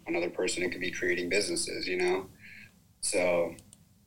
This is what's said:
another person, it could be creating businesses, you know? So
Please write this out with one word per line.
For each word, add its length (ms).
another 240
person, 320
it 80
could 100
be 100
creating 380
businesses, 580
you 120
know? 320
So 520